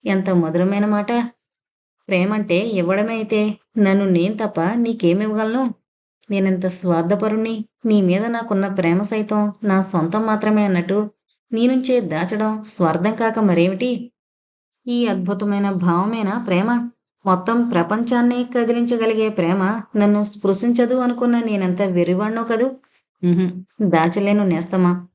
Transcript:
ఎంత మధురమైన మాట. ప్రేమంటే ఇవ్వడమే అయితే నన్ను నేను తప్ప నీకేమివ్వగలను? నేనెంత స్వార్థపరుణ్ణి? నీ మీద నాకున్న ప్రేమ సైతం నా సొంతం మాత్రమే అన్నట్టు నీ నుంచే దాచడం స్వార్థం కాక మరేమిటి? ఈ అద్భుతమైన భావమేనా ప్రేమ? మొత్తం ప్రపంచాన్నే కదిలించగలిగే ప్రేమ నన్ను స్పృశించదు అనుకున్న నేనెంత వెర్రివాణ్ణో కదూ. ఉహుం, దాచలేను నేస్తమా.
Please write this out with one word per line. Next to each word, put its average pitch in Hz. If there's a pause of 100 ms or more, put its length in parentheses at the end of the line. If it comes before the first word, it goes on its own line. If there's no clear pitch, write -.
ఎంత 190
మధురమైన 180
మాట. 208 (960)
ప్రేమంటే 196
ఇవ్వడమే 202
అయితే 214 (200)
నన్ను 202
నేను 190
తప్ప 208
నీకేమివ్వగలను? 220 (560)
నేనెంత 190
స్వార్థపరుణ్ణి? 208 (200)
నీ 214
మీద 185
నాకున్న 233
ప్రేమ 185
సైతం 208 (100)
నా 190
సొంతం 190
మాత్రమే 214
అన్నట్టు 190 (440)
నీ 226
నుంచే 254
దాచడం 208
స్వార్థం 180
కాక 226
మరేమిటి? 190 (760)
ఈ 240
అద్భుతమైన 202
భావమేనా 196
ప్రేమ? 240 (360)
మొత్తం 233
ప్రపంచాన్నే 240
కదిలించగలిగే 233
ప్రేమ 196 (160)
నన్ను 208
స్పృశించదు 233
అనుకున్న 240
నేనెంత 196
వెర్రివాణ్ణో 190
కదూ. 226 (580)
ఉహుం, 180 (160)
దాచలేను 202
నేస్తమా. 180